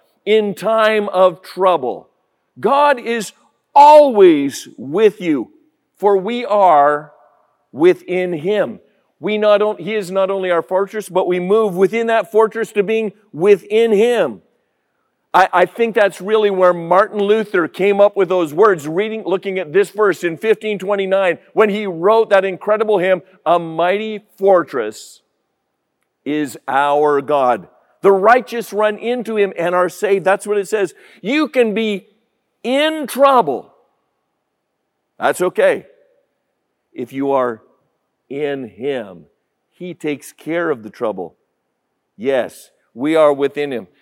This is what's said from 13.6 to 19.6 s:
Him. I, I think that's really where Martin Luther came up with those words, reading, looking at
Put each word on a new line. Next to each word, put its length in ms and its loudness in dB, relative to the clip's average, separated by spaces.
Him. 480 0
I, 180 4
I 140 2
think 280 -4
that's 260 0
really 300 0
where 220 4
Martin 480 0
Luther 480 0
came 320 0
up 160 2
with 140 0
those 240 -2
words, 340 2
reading, 360 -4
looking 340 -4
at 120 -8